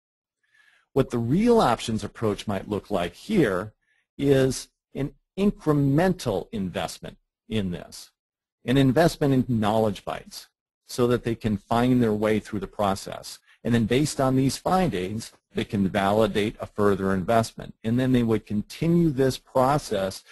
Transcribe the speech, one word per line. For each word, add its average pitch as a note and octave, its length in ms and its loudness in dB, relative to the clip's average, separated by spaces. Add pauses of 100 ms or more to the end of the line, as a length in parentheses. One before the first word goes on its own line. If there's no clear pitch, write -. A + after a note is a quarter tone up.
(920)
What C3+ 160 0
the B2 80 -4
real G3+ 420 2
options A2+ 460 0
approach G#2 420 -4
might F#2+ 220 -6
look G2 200 -6
like F2+ 240 -4
here A2 600 -2 (440)
is C3+ 520 0 (240)
an C#3 200 -6 (240)
incremental D3+ 1160 0
investment F2+ 640 -8 (320)
in G2+ 220 -2
this, - 400 -14 (520)
an B2 140 0
investment C#3 560 4
in B2 260 0
knowledge G#2+ 460 0
bites, - 420 -10 (400)
so B2 200 0
that A#2+ 180 0
they A#2 100 -2
can G#2+ 220 -2
find B2 440 2
their A2 120 2
way G#2+ 260 0
through G2+ 220 -8
the F#2+ 60 -8
process. - 720 -6 (260)
And A#2 100 2
then A#2 100 2
based C#3 360 0
on C3 160 2
these C3 180 0
findings, A2+ 800 -2 (200)
they A2 120 -4
can G2 240 0
validate G#2 720 0
a A2 40 -10
further G2 480 0
investment. A2+ 600 -2 (100)
And A#2 160 0
then C3 140 0
they A#2+ 100 4
would A2+ 220 0
continue E3 640 0
this C3 280 0
process B2+ 920 0